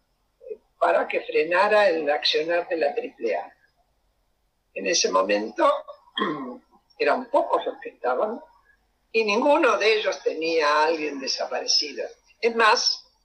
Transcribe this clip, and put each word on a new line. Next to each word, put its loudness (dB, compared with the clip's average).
para 2
que -4
frenara 2
el 0
accionar 0
de -2
la 0
triple -4
A. -10
En -8
ese 0
momento 0
<clears throat> -6
eran 0
pocos 0
los -6
que -12
estaban -2
y 2
ninguno 2
de 2
ellos -4
tenía 0
a 2
alguien -2
desaparecido. -4
Es 0
más, 2